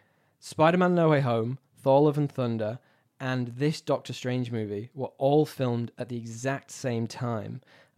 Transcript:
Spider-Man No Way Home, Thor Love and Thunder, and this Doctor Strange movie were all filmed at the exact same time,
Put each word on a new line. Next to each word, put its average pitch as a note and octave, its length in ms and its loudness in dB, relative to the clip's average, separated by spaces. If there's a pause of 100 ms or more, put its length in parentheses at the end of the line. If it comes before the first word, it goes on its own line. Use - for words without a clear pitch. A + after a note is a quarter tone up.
(400)
Spider-Man F3+ 540 2
No E3 160 6
Way C#3+ 100 4
Home, A#2+ 380 -2 (240)
Thor C3+ 200 6
Love D3 160 4
and D3 120 0
Thunder, A#2 480 -4 (420)
and B2+ 280 -4
this C#3 320 -2
Doctor - 320 -2
Strange B2 380 -4
movie G#2+ 440 -4
were C3 240 -8
all C#3+ 280 4
filmed A#2+ 520 -4
at A2+ 100 -8
the A#2+ 80 -8
exact A#2 560 -6
same A#2 340 -4
time, A2+ 540 -6 (380)